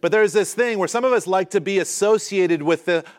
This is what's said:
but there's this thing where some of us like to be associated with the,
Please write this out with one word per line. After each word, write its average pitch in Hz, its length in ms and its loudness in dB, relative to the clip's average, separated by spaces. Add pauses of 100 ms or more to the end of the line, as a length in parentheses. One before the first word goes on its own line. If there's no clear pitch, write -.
but 170 120 -2
there's 208 200 4
this 190 220 0
thing 233 240 -2
where 180 100 0
some 240 160 -2
of 262 80 2
us 226 140 0
like 185 240 -2
to 202 100 0
be 190 180 -2
associated 185 840 0
with 160 240 0
the, 170 180 0 (140)